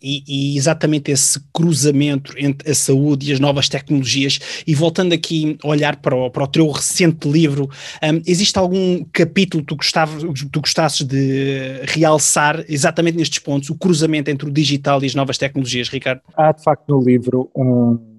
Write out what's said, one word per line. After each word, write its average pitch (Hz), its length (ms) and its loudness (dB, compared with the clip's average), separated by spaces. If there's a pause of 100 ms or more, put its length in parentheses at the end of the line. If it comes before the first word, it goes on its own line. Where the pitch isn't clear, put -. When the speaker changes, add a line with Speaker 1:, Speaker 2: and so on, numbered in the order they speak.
Speaker 1:
E, 139 260 -6
e 143 300 -2
exatamente 151 540 0
esse - 280 0 (140)
cruzamento 143 840 2
entre 139 340 -2
a 131 40 2
saúde 143 540 0
e 143 40 2
as 131 60 0
novas 139 300 2
tecnologias, 135 1000 -2
e 160 80 2
voltando 170 380 2
aqui 156 500 -2
a 151 40 -4
olhar 147 340 0
para 131 120 0
o, 127 160 0
para 139 140 -4
o 139 40 -2
teu 160 220 2
recente 160 560 0
livro, 143 440 2 (340)
hum, 156 240 0
existe 185 320 2
algum 180 440 0 (100)
capítulo 170 500 -2
que - 40 -14
tu 156 100 -6
gostava-, 156 420 -2 (320)
tu 156 80 -2
gostasses 151 480 -2
de 135 760 -2
realçar 156 840 2
exatamente 165 500 0
nestes 160 220 -2
pontos, 143 300 -4
o 160 80 -6
cruzamento 156 520 0
entre 147 200 -4
o - 20 -6
digital 139 500 0
e 139 40 -2
as 127 100 -2
novas 135 220 -2
tecnologias, 127 500 -4
Ricardo? 131 340 -4 (140)
Speaker 2:
Há, 156 160 4
de 151 100 -2
facto, - 280 0
no 143 120 4
livro 123 540 2
um 123 420 2 (220)